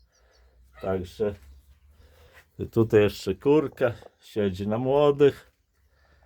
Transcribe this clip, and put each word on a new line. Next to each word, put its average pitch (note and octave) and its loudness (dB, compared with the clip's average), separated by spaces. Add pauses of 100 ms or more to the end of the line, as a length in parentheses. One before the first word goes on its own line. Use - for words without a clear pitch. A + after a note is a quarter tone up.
(800)
Także F#2+ -4 (1200)
i F#2+ -8
tutaj A2+ 2
jeszcze G2 -2
kurka C#3 0 (260)
siedzi G2+ -6
na G#2+ -4
młodych, C#3 2 (760)